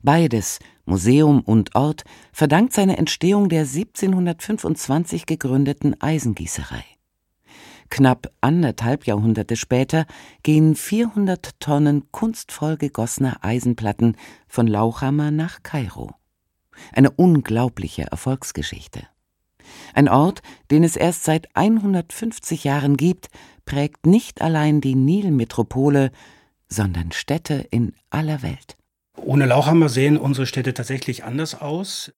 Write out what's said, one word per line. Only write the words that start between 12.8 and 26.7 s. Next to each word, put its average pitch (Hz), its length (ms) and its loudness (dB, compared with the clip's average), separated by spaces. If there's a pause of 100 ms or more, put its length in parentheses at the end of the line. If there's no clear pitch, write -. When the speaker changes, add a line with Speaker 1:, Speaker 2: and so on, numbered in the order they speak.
Speaker 1:
Eisenplatten 113 760 0 (300)
von 117 180 -2
Lauchhammer 123 640 -2
nach 156 320 -4
Kairo. 98 500 -10 (840)
Eine 135 180 6
unglaubliche 123 920 0
Erfolgsgeschichte. - 1000 -10 (920)
Ein 139 160 4
Ort, 147 320 2 (300)
den 156 120 6
es 165 120 0
erst 170 280 -2
seit 160 320 -2
einhundertfünfzig 202 1080 -2
Jahren 143 340 2
gibt, 175 320 0 (360)
prägt 143 400 -4
nicht 208 360 2
allein 151 400 2
die 131 140 -2
Nilmetropole, 139 1160 0 (560)
sondern 90 440 -4